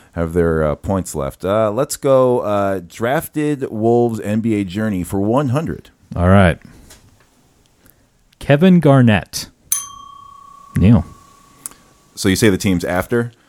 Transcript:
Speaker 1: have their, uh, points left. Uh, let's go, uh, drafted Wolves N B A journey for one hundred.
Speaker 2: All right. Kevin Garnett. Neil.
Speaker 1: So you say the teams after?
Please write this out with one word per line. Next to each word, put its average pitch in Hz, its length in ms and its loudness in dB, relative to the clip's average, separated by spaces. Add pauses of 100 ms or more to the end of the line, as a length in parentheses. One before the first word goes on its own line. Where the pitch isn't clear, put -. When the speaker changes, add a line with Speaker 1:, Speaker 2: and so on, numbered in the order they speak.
(120)
Speaker 1:
have 82 220 -6
their, 82 300 0
uh, 73 100 -2
points 95 400 -6
left. 69 320 -8
Uh, 107 240 0
let's 127 260 -4
go, 131 440 2
uh, 98 460 -2
drafted 147 840 -6
Wolves 117 500 0
N 104 200 -4
B 113 200 -2
A 101 40 -4
journey 98 400 -6
for 98 160 -6
one 123 300 -2
hundred. 127 380 -6 (260)
Speaker 2:
All 87 140 0
right. 95 300 4 (1800)
Kevin 175 420 4
Garnett. 127 680 2 (1300)
Neil. 214 280 4 (1080)
Speaker 1:
So - 140 -4
you 92 80 2
say 110 140 4
the 92 80 0
teams 90 260 -2
after? 117 480 -4 (160)